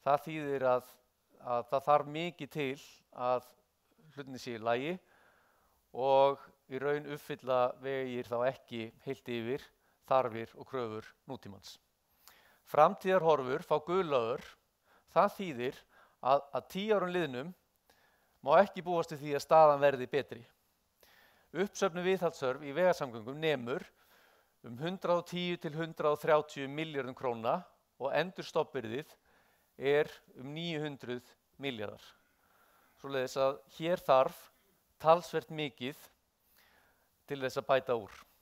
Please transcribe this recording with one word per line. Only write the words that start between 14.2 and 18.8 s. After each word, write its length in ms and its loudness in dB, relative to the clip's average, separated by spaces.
ör. 120 -8
Það 240 4
þýðir 440 -6
að, 220 2
að 160 -8
tíu 220 0
árum 180 0
liðnum 380 -4
má 160 4
ekki 260 2